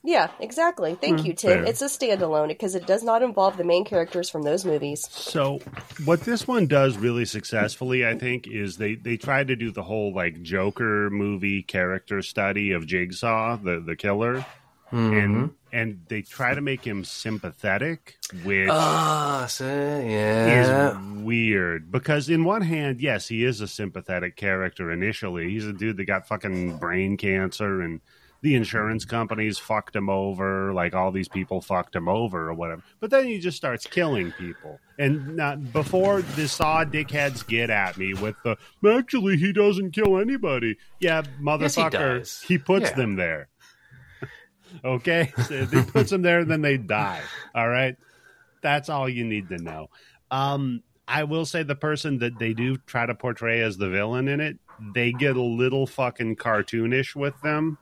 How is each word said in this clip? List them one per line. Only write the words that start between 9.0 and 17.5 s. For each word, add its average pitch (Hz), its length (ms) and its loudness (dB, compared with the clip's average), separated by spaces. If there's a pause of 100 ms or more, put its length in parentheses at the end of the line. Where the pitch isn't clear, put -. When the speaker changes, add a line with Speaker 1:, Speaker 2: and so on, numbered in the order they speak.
Speaker 2:
try 139 300 0
to 127 100 0
do 113 160 -6
the 98 120 -8
whole, 101 300 -2
like, 87 280 -2
Joker 104 680 0
movie 101 540 -2
character 95 580 -2
study 98 520 0
of 82 120 -2
Jigsaw, 110 720 -2
the, 87 240 -4
the 82 160 -6
killer. 117 500 -2 (460)
Speaker 3:
Mm-hmm. 113 260 2
Speaker 2:
And, 107 340 4 (200)
and 113 380 -4
they 107 120 -4
try 127 320 -2
to 143 60 -2
make 139 260 -4
him 101 200 -6
sympathetic, 107 1120 -4 (260)